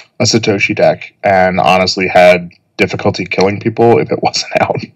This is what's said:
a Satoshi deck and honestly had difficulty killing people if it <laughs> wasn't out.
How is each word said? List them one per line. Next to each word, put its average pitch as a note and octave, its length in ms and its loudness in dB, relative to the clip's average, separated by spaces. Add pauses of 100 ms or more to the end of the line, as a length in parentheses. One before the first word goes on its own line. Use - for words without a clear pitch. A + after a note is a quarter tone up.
(200)
a G#2+ 40 0
Satoshi G#2+ 500 0
deck - 380 -2 (100)
and F#2 380 2
honestly F#2 480 -2
had F2+ 400 4 (300)
difficulty F#2+ 480 -4
killing G2+ 340 -2
people A#2 380 2
if - 120 -2
it - 80 -2
<laughs> - 40 -10
wasn't - 300 -4 (100)
out. - 180 -2 (160)